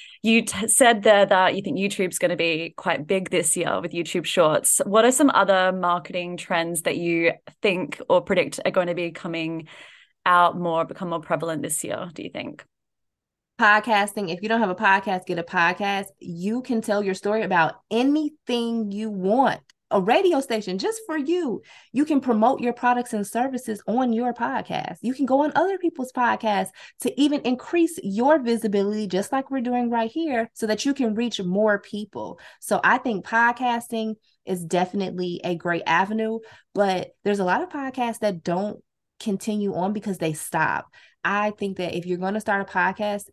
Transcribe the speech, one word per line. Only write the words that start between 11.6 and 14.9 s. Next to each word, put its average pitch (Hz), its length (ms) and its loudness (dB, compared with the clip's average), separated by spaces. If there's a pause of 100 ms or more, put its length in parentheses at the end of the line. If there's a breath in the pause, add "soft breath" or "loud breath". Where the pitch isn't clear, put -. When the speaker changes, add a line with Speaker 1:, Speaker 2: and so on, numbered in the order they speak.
Speaker 1:
this - 200 -6
year, - 300 -8
do - 100 -12
you - 80 -12
think? - 320 -12 (1000)
Speaker 2:
Podcasting. 208 720 4
If 180 100 -8
you 214 60 -4
don't 233 120 2
have 202 100 2
a 180 40 -2
podcast, 196 520 2